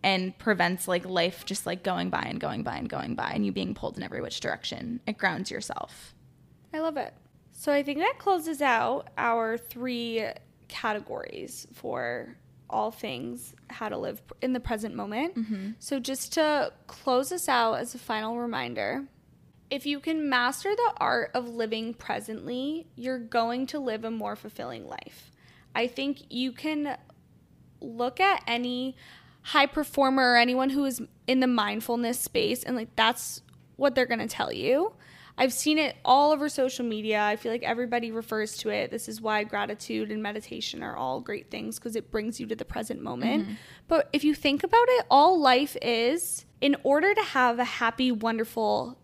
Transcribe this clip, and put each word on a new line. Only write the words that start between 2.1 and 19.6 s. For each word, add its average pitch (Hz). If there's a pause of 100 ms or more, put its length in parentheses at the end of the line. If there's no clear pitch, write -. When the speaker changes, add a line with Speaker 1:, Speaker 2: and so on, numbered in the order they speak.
Speaker 1:
and -
going -
by -
and -
going -
by -
and 208
you -
being 190
pulled -
in -
every -
which -
direction. -
It 214
grounds 185
yourself. - (580)
Speaker 2:
I 311
love 320
it. - (420)
So -
I 285
think 285
that 453
closes 320
out 240
our 233
three 233 (420)
categories -
for 120 (320)
all 214
things 240 (160)
how 214
to 208
live -
pr-, -
in 254
the 247
present 220
moment. 233
Speaker 1:
Mm-hmm. 214
Speaker 2:
So -
just 262
to 302 (140)
close 262
us 359
out 233
as 240
a 240
final 220
reminder, 131 (640)